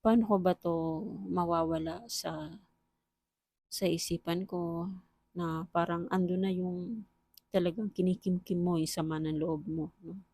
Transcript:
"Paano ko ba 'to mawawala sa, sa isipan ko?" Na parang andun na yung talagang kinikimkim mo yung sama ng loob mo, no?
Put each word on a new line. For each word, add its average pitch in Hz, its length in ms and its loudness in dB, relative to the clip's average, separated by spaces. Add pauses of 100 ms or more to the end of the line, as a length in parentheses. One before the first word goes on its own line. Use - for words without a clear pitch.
"Paano 220 240 6
ko 208 80 6
ba 180 160 4
'to 165 480 -2 (320)
mawawala 165 800 0
sa, 160 480 -6 (1120)
sa - 160 -4
isipan 170 560 -2
ko?" 175 480 -4 (400)
Na 165 400 -2
parang 170 400 2
andun 180 320 2
na 190 80 2
yung 180 560 -4 (400)
talagang 185 400 0
kinikimkim 180 720 0
mo 175 160 4
yung 160 140 0
sama 160 260 -2
ng 156 240 0
loob 156 240 0
mo, 156 240 -4 (160)
no? 180 160 -12 (140)